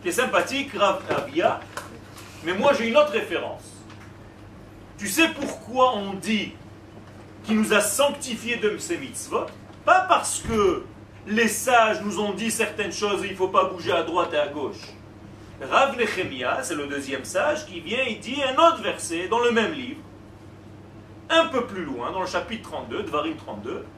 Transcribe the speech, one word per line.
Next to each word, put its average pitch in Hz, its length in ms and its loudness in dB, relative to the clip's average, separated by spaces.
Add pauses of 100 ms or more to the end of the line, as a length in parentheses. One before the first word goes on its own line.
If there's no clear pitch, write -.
« - 0 -
T'es 175 80 -2
sympathique, 254 640 0
Rav 190 320 2
Avia, 160 500 0 (840)
mais 170 100 -2
moi 262 200 4
j'ai 226 140 0
une 226 80 2
autre 294 160 6
référence. - 520 -4 (1300)
Tu 202 100 -8
sais 320 220 4
pourquoi 254 680 2
on 196 180 -4
dit 190 400 -4 (920)
qu'il 220 140 2
nous 214 160 4
a 208 80 6
sanctifiés 233 760 0
de 190 200 0
ces 170 200 -4
mitzvot ? - 480 -4 (380)
Pas 370 180 8
parce - 400 2
que 202 440 2 (420)
les 220 220 4
sages 226 520 4
nous 208 200 -4
ont 208 100 0
dit 214 180 -2
certaines 214 440 -2
choses 202 320 0
et - 20 -4
il 190 40 -6
ne 190 60 -8
faut 185 120 2
pas 190 160 4
bouger 180 260 -4
à 170 120 2
droite 165 300 0
et 151 40 2
à 147 100 2
gauche. » 143 400 -8 (800)
Rav 240 280 4
Nehemia, 160 680 -2
c'est 170 120 -4
le 143 120 -4
deuxième 135 380 -6
sage, - 400 0
qui 180 160 -12
vient 226 240 -2
et 220 100 -4
dit 262 260 -6
un 262 140 0
autre 320 260 6
verset 180 460 -4
dans 226 120 2
le 240 120 4
même 214 220 2
livre, 131 260 -8 (1300)
un 330 180 6
peu 262 180 0
plus 190 180 -8
loin, 127 300 -4
dans 185 80 -2
le 175 60 -2
chapitre - 420 -6
trente-deux, 139 340 -6
Dvarim 151 320 -2
trente-deux 107 480 -10 (140)